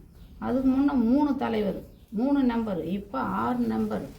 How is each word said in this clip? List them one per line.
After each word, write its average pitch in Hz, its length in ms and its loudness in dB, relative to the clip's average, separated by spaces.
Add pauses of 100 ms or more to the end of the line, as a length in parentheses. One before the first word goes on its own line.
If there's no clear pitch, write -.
(380)
அதுக்கு 254 320 0
முன்ன 277 240 2
மூணு 262 420 4
தலைவர், 220 480 -2 (260)
மூணு 262 340 2
நம்பர், 220 420 0
இப்போ 202 340 -6
ஆறு 226 400 -2
நம்பர். 220 480 -2 (120)